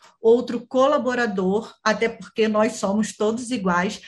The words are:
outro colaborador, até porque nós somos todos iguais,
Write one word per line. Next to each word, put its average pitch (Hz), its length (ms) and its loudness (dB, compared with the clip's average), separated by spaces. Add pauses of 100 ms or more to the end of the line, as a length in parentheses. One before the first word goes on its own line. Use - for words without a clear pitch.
(220)
outro 240 460 2
colaborador, 240 1120 0
até 220 280 0
porque - 380 -4
nós 214 260 0
somos 208 420 -2
todos 226 340 -2
iguais, 190 580 -2